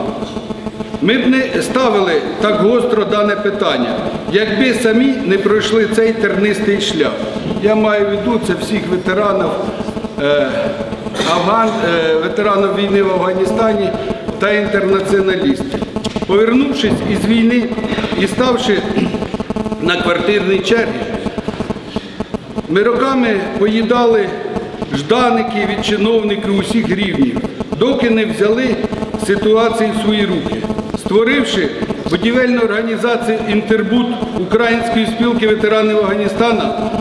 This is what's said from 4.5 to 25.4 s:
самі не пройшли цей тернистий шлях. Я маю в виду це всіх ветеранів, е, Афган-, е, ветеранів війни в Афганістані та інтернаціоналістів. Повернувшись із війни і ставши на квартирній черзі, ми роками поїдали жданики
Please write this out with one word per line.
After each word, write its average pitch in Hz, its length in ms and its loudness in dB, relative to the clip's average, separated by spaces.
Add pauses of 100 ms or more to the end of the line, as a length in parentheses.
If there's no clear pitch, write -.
самі 233 400 4 (120)
не 190 120 2
пройшли 208 580 2
цей 226 180 4
тернистий 202 680 0
шлях. 143 300 0 (520)
Я 214 120 4
маю 208 300 2
в 202 40 0
виду 214 380 0
це 190 140 2
всіх 202 180 -2 (120)
ветеранів, 185 580 0 (760)
е, 143 240 4 (880)
Афган-, 214 340 2
е, 165 540 0
ветеранів 202 520 0
війни 196 280 2
в 190 80 2
Афганістані 190 800 0 (500)
та 202 120 0
інтернаціоналістів. 196 1300 0 (480)
Повернувшись 226 680 2 (180)
із 185 140 0
війни 226 380 4 (560)
і 190 80 2
ставши 233 500 0 (1040)
на 170 140 2
квартирній 180 640 0
черзі, 226 260 2 (1800)
ми 185 140 4
роками 247 440 2 (320)
поїдали 226 680 4 (680)
жданики 220 760 0